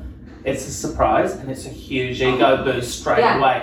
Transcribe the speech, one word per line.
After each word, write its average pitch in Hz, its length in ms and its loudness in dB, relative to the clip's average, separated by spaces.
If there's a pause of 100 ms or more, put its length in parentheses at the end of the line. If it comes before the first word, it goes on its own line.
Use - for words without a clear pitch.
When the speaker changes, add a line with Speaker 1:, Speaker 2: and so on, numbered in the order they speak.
(440)
Speaker 1:
it's - 240 -4
a - 20 -8
surprise - 640 0
and 131 160 -10
it's - 160 -10
a - 40 -12
huge 127 520 -4
ego 131 340 4
Speaker 2:
<gasps> - 80 0
Speaker 1:
boost - 360 -4
straight - 180 0
Speaker 2:
Yeah. - 220 4
Speaker 1:
away. - 220 4